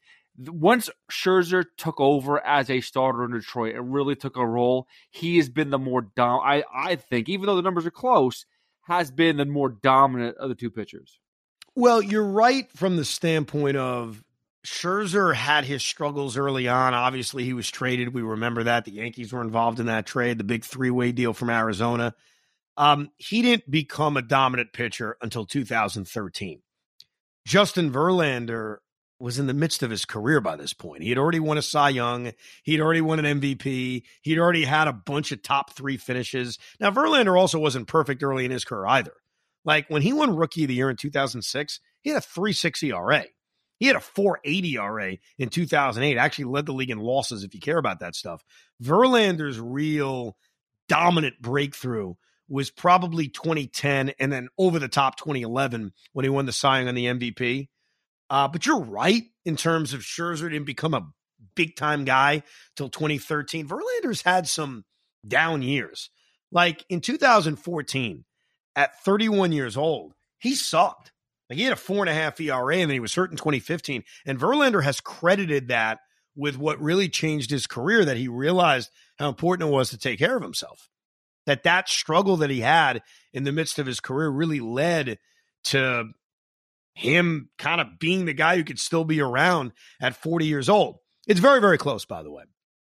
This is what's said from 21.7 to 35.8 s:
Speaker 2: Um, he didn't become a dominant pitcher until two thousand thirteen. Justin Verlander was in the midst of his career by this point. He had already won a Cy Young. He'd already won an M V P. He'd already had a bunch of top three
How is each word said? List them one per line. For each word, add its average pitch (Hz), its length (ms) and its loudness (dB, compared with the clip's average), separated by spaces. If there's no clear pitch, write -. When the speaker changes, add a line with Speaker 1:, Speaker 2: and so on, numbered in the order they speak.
Speaker 2:
Um, 147 400 4
he - 260 -2
didn't 233 300 2
become 147 460 0
a 127 40 -2
dominant 127 520 0
pitcher 117 480 -6
until 113 240 -6
two 139 180 -4
thousand 107 460 -2
thirteen. 95 520 -10
Justin 180 420 2
Verlander 123 880 -2
was 120 220 -6
in 139 80 0
the 127 60 -2
midst 151 280 0
of 120 100 -4
his 104 120 -6
career 123 380 0
by 82 160 -4
this 82 160 -10
point. 78 300 -14
He 104 60 -4
had 123 80 0
already 165 220 0
won 151 180 0
a 147 40 -2
Cy 143 260 2
Young. 123 460 -2
He'd 156 180 0
already 165 180 2
won 160 180 0
an 151 80 0
M 147 140 0
V 139 160 -2
P. 127 480 -6
He'd 156 160 0
already 170 260 4
had 151 240 2
a 131 40 -4
bunch 117 380 -6
of 123 100 -10
top 139 300 -2
three 135 240 -8